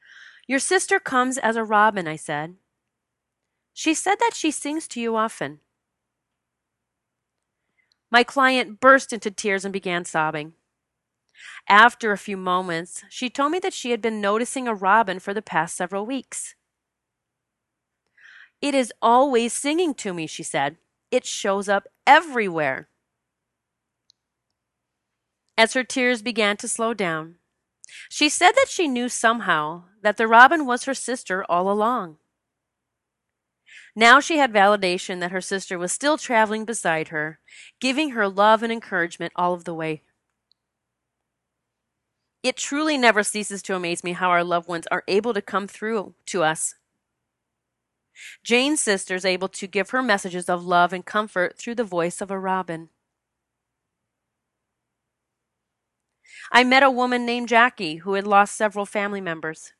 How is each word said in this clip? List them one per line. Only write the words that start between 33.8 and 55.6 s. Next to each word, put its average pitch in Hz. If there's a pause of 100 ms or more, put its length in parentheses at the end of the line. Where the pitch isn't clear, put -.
Now 233
she 320
had 269
validation 196
that 180
her 185
sister 190
was 180
still 294
traveling 220
beside 165
her, 156 (400)
giving 269
her 220
love 208
and 233
encouragement 175
all 180
of 175
the 175
way. 160 (2500)
It 254
truly 302
never 214
ceases 202
to 196
amaze 175
me 180
how 180
our 175
loved 175
ones 170
are -
able 214
to 202
come 196
through 214 (120)
to 175
us. 156 (1700)
Jane's 262
sister's 190
able 185
to -
give 190
her 262
messages 202
of 175
love 175
and 180
comfort 208
through 233
the 240
voice 175
of 196
a 190
robin. 180 (3500)